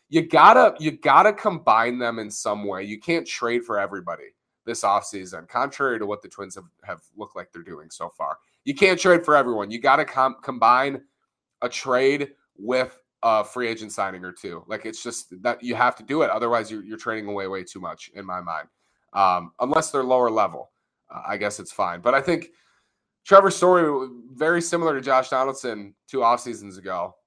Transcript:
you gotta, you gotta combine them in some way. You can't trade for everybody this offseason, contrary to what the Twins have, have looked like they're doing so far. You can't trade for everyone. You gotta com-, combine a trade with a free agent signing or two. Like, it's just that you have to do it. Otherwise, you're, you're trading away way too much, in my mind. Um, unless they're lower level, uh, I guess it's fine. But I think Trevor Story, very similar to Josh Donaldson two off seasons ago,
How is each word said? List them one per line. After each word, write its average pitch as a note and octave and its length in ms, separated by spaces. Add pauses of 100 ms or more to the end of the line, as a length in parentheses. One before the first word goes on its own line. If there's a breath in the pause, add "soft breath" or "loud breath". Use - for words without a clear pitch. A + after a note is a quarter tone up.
you D#3 140
gotta, G#3 560
you D#3 120
gotta D#3 400
combine B2 680
them A#2 200
in G#2 100
some G#2 360
way. F#2+ 180
You G#2+ 160
can't E3 260
trade A#2+ 380
for A2+ 160
everybody F2+ 560 (300)
this A#2 160
offseason, F#2+ 640
contrary C3 520
to G#2 80
what G#2 160
the G2 40
Twins F#2+ 280
have, F#2 100 (180)
have F2 180 (140)
looked G#2 200
like F2+ 160
they're E2+ 100
doing E2 300
so E2+ 180
far. D#2 300 (240)
You C#3 100
can't F3 260
trade F3 240
for D3+ 120
everyone. A#2 340
You A2+ 100
gotta C#3 240
com-, C3 380
combine B2+ 640 (580)
a B2 80
trade C3+ 640 (260)
with B2+ 420 (240)
a A2 200
free B2 240
agent G#2+ 240
signing F#2+ 340
or F2+ 60
two. F2 360
Like, G#2+ 180
it's A2 160
just G#2 400
that A#2+ 220
you A#2+ 120
have B2 200
to A2 80
do C#3+ 200
it. A#2+ 60
Otherwise, A2+ 400
you're, G#2+ 140
you're G#2+ 140
trading A2 320
away G2 180
way F#2+ 160
too F#2+ 160
much, E2 340
in G2 120
my F2+ 160
mind. D#2+ 260 (460)
Um, F2+ 460
unless D3 320
they're C3+ 120
lower B2+ 260
level, G2 420 (380)
uh, - 160
I G#2 120
guess G2+ 220
it's F#2 120
fine. F2 300
But A#2+ 120
I C3+ 80
think E3 280 (720)
Trevor G3 260
Story, E3 600 (240)
very D#3+ 280
similar E3+ 340
to C3 60
Josh C3 280
Donaldson C3 680 (120)
two C3 160
off A#2+ 180
seasons G2+ 360
ago, F#2 380 (120)